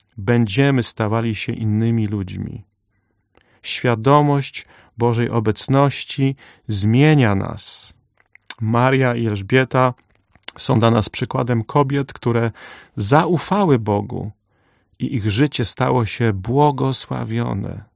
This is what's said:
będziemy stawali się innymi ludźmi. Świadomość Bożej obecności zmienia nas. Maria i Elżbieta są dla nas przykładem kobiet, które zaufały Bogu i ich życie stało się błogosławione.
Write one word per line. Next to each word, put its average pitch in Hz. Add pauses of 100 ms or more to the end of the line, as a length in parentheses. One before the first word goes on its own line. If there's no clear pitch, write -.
(160)
będziemy 120
stawali 113
się -
innymi 113
ludźmi. 98 (1000)
Świadomość 139 (320)
Bożej 117
obecności 135 (320)
zmienia 117
nas. - (680)
Maria 123
i 117
Elżbieta 127 (600)
są 123
dla 113
nas 113
przykładem 123
kobiet, 143
które 117 (460)
zaufały 156
Bogu 104 (680)
i 123
ich 107
życie 123
stało 127
się 113
błogosławione. 120 (120)